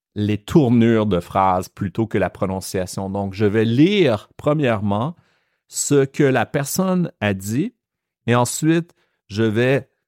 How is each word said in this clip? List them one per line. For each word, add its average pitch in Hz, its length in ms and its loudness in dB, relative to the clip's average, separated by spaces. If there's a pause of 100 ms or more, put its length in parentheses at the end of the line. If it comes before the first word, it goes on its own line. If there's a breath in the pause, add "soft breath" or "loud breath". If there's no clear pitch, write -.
(180)
les 104 200 0
tournures 117 680 4
de 90 120 0
phrases 92 480 0
plutôt 104 400 -6
que 110 100 -4
la 90 120 -2
prononciation. 95 800 -6
Donc, 98 240 -6
je 104 120 0
vais 107 200 2
lire 139 720 2
premièrement 120 760 -2 (520)
ce - 380 0
que - 180 -2
la 131 220 2
personne 180 720 -2
a 104 140 0
dit 165 400 -4 (540)
et 117 80 2
ensuite, 156 580 0 (340)
je 104 140 -4
vais 120 480 0 (180)